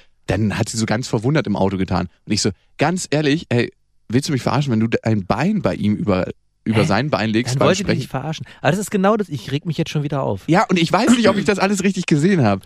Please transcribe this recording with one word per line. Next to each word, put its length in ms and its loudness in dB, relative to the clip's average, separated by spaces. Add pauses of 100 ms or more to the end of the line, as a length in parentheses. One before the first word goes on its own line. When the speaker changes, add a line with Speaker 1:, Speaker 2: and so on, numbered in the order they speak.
(280)
Speaker 1:
Dann 300 0
hat 120 -2
sie 80 -6
so 80 0
ganz 220 -2
verwundert 400 0
im 80 -2
Auto 220 0
getan. 300 -2 (180)
Und 80 -4
ich 80 -2
so, 80 0 (280)
ganz 340 -2
ehrlich, 380 0
ey, 220 0 (360)
willst 220 0
du 40 0
mich 80 -2
verarschen, 300 0
wenn 80 2
du 80 2
de-, 160 -2
ein 220 0
Bein 360 0
bei 140 0
ihm 200 0
über, 320 0 (360)
über 180 0
Speaker 2:
Hä? 40 4
Speaker 1:
sein 260 0
Bein 180 0
legst 260 0
Speaker 2:
Dann 40 0
Speaker 1:
beim 80 2
Speaker 2:
wollte 60 4
ich 60 -2
dich 60 -4
Speaker 1:
Sprechen? 140 -2
Speaker 2:
nicht 100 -8
verarschen. 360 -8 (160)
Aber 100 2
das 80 0
ist 100 -8
genau 280 2
das, 120 -4
ich 220 -8
reg 160 -4
mich 100 -4
jetzt 140 -4
schon 100 -2
wieder 220 -4
auf. 240 -4
Speaker 1:
Ja, 200 4
und 120 2
ich 120 2
weiß 200 4
nicht, 180 4
ob 80 2
ich 80 -2
das 140 0
alles 240 0
richtig 240 0
gesehen 360 4
hab. 220 2